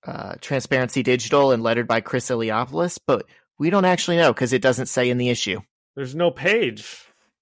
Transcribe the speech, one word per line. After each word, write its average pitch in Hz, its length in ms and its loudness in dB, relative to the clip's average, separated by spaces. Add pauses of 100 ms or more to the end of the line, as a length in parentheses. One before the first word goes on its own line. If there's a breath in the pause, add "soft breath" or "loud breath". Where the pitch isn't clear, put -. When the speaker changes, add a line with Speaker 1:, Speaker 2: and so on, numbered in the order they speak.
Speaker 1:
uh, 95 320 -10
Transparency 131 640 -2
Digital 127 480 2
and 117 100 2
lettered 117 260 0
by 113 140 2
Chris - 280 -6
Eliopoulos, 127 760 -2
but 113 200 0 (340 soft breath)
we 151 100 0
don't 190 160 4
actually 180 320 2
know 156 160 6
'cause 123 200 0
it 123 80 2
doesn't 127 260 2
say 123 220 0
in 123 80 0
the 123 120 0
issue. 101 300 -2 (360)
Speaker 2:
There's 135 200 -8
no 170 160 2
page. 160 720 -2 (380 soft breath)